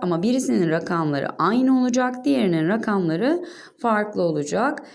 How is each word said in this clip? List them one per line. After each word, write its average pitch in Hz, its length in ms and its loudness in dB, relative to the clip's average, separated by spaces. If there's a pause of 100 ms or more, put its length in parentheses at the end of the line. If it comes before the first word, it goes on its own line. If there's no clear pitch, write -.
ama 170 220 0
birisinin 240 460 2
rakamları 160 600 -2
aynı 254 520 2
olacak, 254 440 -2
diğerinin 190 420 2
rakamları 214 760 0 (340)
farklı 214 440 0
olacak. 170 600 -2 (120)